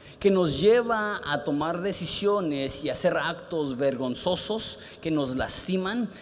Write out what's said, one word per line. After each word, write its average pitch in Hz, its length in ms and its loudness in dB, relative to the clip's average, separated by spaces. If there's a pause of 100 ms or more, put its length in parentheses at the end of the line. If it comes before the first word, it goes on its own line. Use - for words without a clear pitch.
(200)
que 202 100 6
nos 170 300 4
lleva 214 680 4
a 147 180 0
tomar 160 380 0
decisiones 175 1000 0
y 147 60 -2
hacer 160 280 2
actos 151 600 -4
vergonzosos 139 1000 -2 (220)
que 165 80 -4
nos 139 260 0
lastiman, 185 720 -2 (140)